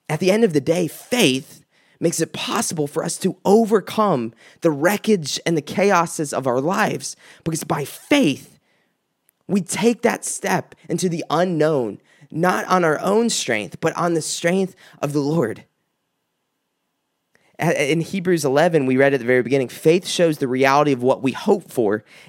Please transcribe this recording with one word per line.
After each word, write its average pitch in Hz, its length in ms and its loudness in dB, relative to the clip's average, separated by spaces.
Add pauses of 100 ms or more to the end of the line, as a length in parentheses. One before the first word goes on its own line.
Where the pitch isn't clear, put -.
at 156 120 -4
the 180 100 2
end 220 140 2
of 175 100 -2
the 143 80 2
day, 170 240 0
faith 147 800 -2 (360)
makes 165 200 0
it 156 120 -4
possible 170 540 -4
for 147 180 -4
us - 140 -6
to 175 260 -2
overcome 196 880 2 (300)
the 165 80 2
wreckage 175 760 0
and 170 120 0
the 143 60 -2
chaoses 170 680 0
of 131 140 -4
our 127 140 0
lives, 165 560 -2 (280)
because 160 200 -6
by 156 200 -4
faith, 160 680 0 (920)
we 190 160 -2
take 233 400 -2
that - 240 -2
step - 480 -6 (160)
into 180 180 -2
the 170 220 -4
unknown, 156 720 0 (280)
not 180 360 -2
on 180 180 2
our 156 160 0
own 214 300 2
strength, 107 500 -4
but 165 160 -2
on 175 160 -2
the 160 80 0
strength 185 560 -2 (240)
of 143 140 -8
the 147 60 0
Lord. 139 440 -2 (1900)
A-, 147 320 0
in 160 120 2
Hebrews 170 420 -2
eleven, 151 400 2
we 127 140 2
read 139 160 4
at 131 60 2
the 113 60 -10
very 123 160 4
beginning, 123 260 0
"Faith 175 380 2
shows 165 300 0
the 139 100 -4
reality 135 460 4
of 120 100 -2
what 123 200 2
we 127 100 0
hope - 400 -2
for. 110 320 0 (240)